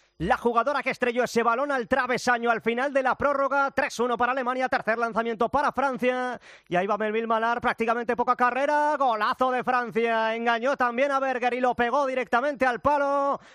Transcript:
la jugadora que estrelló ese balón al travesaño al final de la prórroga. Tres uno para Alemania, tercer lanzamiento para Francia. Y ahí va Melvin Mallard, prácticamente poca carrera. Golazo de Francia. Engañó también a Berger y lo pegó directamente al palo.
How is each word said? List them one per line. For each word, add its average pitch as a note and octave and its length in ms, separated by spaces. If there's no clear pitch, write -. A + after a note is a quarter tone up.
la A3 180
jugadora A#3+ 460
que B3+ 80
estrelló A#3+ 320
ese A3+ 200
balón B3 280
al B3 160
travesaño B3 640
al A3+ 100
final B3 320
de C4+ 80
la B3+ 140
prórroga. C#4 560
Tres C4+ 280
uno A#3+ 180
para A#3+ 160
Alemania, B3+ 360
tercer A3+ 300
lanzamiento A#3 500
para C4+ 220
Francia. B3+ 680
Y E3+ 80
ahí F3+ 100
va G#3 140
Melvin A3 280
Mallard, A3+ 340
prácticamente A#3 540
poca A#3+ 200
carrera. C#4+ 600
Golazo B3+ 540
de B3+ 140
Francia. A3+ 720
Engañó A#3 420
también B3+ 340
a C4+ 80
Berger B3 360
y B3+ 60
lo B3 120
pegó A#3+ 320
directamente C4 640
al A#3+ 120
palo. C#4 600